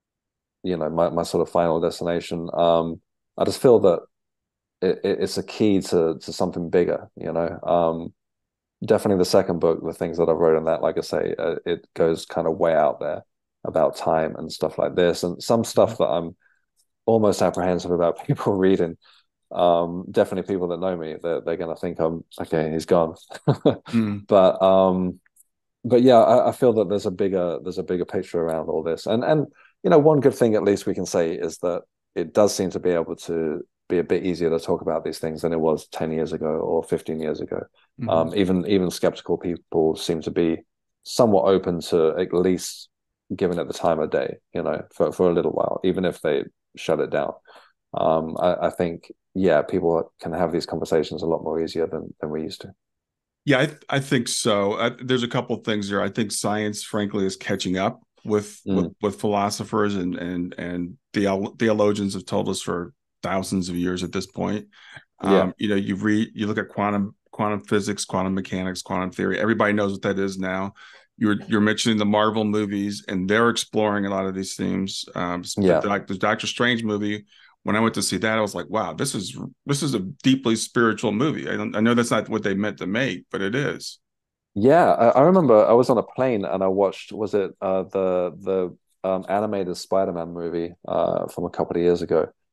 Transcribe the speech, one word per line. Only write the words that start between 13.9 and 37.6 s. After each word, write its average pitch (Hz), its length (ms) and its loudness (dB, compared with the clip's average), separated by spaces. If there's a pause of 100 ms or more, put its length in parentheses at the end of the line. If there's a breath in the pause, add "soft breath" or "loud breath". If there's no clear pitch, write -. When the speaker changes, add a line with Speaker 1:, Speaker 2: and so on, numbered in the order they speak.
Speaker 1:
time 80 400 0
and 78 140 -10
stuff - 280 -4
like - 160 -2
this. 87 300 2
And 87 180 -4
some 117 220 0
stuff 110 340 2
that - 80 2
I'm 85 300 -4 (680)
almost 107 380 4
apprehensive 90 480 0
about 85 340 0
<laughs> - 20 -8
people 123 280 -2
reading. 92 420 2 (540 soft breath)
Um, 87 600 2
definitely 98 420 0
people 90 160 -2
that 85 120 -4
know 92 160 -2
me, 80 260 -8
they're, 82 180 -2
they're 82 160 -4
gonna 82 180 -6
think 87 240 -6
I'm, 82 240 -2 (180)
"Okay, 80 300 -2
he's 80 160 -4
gone." 82 280 2 (160)
<laughs> - 160 -10
Speaker 2:
Mm. 110 800 0
Speaker 1:
But, 92 340 6
um, 92 600 4 (640)
but 120 180 4
yeah, 127 160 8
I, 117 320 6
I - 20 -4
feel 120 220 4
that 104 160 2
there's 101 160 -2
a 104 40 0
bigger, 90 520 -2
there's 87 160 -8
a 90 40 -6
bigger 87 220 -2
picture - 360 -4
around 80 280 -2
all 80 140 -2
this. 82 240 -4
And, 113 180 0
and, 151 220 2 (360 soft breath)
you 185 60 -2
know, 170 100 8
one 147 220 6
good 123 140 6
thing 113 200 2
at 92 100 0
least 101 220 2
we 101 60 -2
can 92 140 -6
say 85 260 0
is 82 260 -6
that 90 240 -4 (320)
it 85 200 -6
does 104 200 4
seem 95 160 -2
to 92 100 -8
be 90 100 0
able 85 260 -2
to 80 480 -4 (240)
be 90 100 2
a 80 60 2
bit 87 220 0
easier 85 240 0
to 82 100 0
talk 87 220 -2
about 80 220 -2
these 80 140 -6
things 78 220 -6
than 82 120 0
it 80 80 -2
was 78 280 0
ten 80 240 -6
years 80 220 -2
ago 78 240 -4
or 82 240 0
fifteen 80 380 -4
years 78 200 -4
ago. 82 200 -6 (380)